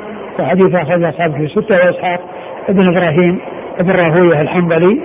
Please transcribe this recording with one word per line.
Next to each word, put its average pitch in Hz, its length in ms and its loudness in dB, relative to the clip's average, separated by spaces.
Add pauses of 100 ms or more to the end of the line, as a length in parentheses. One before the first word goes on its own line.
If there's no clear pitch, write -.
(400)
وحديث 180 360 2
أخرج 175 280 0
أصحاب 165 280 -2
في 147 120 -4
الستة، 208 320 -2 (120)
وإسحاق 175 320 -2 (500)
ابن 185 280 2
إبراهيم 175 420 2 (400)
ابن 185 120 0
راهويه 170 500 4
الحنبلي 175 640 2